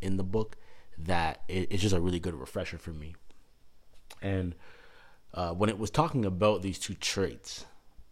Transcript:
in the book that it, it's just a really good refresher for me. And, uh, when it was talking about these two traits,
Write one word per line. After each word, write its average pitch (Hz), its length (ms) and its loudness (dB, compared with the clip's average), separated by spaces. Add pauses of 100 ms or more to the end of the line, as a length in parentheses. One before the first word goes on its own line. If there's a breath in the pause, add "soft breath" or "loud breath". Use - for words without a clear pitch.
in 95 140 2
the 95 80 2
book 101 320 0 (420 soft breath)
that 80 520 2
it, 92 220 2
it's 92 100 4
just 101 120 6
a 90 60 6
really 87 220 2
good 85 140 -4
refresher 80 420 -6
for 85 140 -10
me. 78 240 -10 (1080)
And, 95 340 -2 (800 soft breath)
uh, 85 160 -2
when 92 180 2
it 104 80 -2
was 107 140 -4
talking 147 340 2
about 95 380 4
these 95 160 -4
two - 160 -6
traits, - 720 -4 (460)